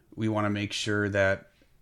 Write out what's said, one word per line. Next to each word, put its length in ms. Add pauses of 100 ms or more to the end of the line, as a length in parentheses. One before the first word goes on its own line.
(160)
we 140
wanna 200
make 240
sure 360
that 400 (320)